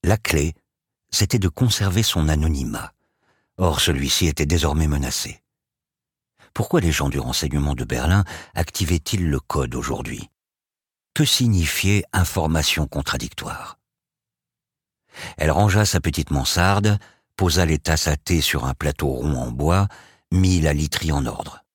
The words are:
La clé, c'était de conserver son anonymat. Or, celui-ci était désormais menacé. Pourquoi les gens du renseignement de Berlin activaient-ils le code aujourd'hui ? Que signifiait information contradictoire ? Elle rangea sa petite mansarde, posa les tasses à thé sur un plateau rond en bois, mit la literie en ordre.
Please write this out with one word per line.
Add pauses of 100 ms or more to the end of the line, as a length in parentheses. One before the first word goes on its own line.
La
clé, (560)
c'était
de
conserver
son
anonymat. (640)
Or,
celui-ci
était
désormais
menacé. (1080)
Pourquoi
les
gens
du
renseignement
de
Berlin (300)
activaient-ils
le
code
aujourd'hui ? (840)
Que
signifiait (100)
information
contradictoire ? (1600)
Elle
rangea
sa
petite
mansarde, (360)
posa
les
tasses
à
thé
sur
un
plateau
rond
en
bois, (440)
mit
la
literie
en
ordre.